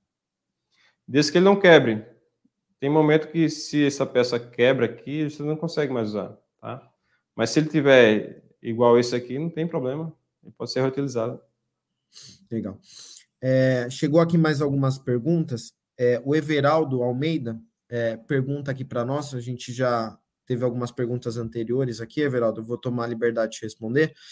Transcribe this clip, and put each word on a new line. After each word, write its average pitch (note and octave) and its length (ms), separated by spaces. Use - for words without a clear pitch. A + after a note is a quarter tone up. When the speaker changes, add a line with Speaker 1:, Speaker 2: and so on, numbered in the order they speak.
Speaker 1:
Desde D3 240
que F3+ 100
ele F#3 60
não G3+ 140
quebre. B2+ 460
Tem C#3 120
momento D#3 400
que D#3+ 200
se D3 360
essa C#3 200
peça B2 340
quebra B2+ 460
aqui, D3 440
você D3 120
não D3+ 140
consegue D#3 360
mais A2+ 180
usar, G2+ 280
tá? A2+ 260
Mas A2+ 160
se D#3 100
ele D3+ 100
tiver B2+ 760
igual A#2+ 380
esse B2 160
aqui, B2 240
não E3 100
tem D#3+ 160
problema. D3+ 480
Ele A2 120
pode A2+ 160
ser B2+ 100
reutilizado. B2+ 600
Speaker 2:
Legal. G2+ 260
É, C3 480
chegou D3 300
aqui E3 180
mais D#3 240
algumas C#3 380
perguntas. B2+ 720
É, B2 260
o C#3 120
Everaldo D3 640
Almeida, B2 580
é, A#2 300
pergunta C#3 540
aqui C3 120
pra A#2+ 220
nós, C3+ 280
a B2 60
gente A#2+ 320
já A#2 440
teve B2 180
algumas A#2+ 280
perguntas A#2+ 460
anteriores A#2 640
aqui, A#2 200
Everaldo, A#2 380
eu A2 60
vou A#2 120
tomar A#2+ 280
a - 20
liberdade A#2 500
de - 60
responder. B2 500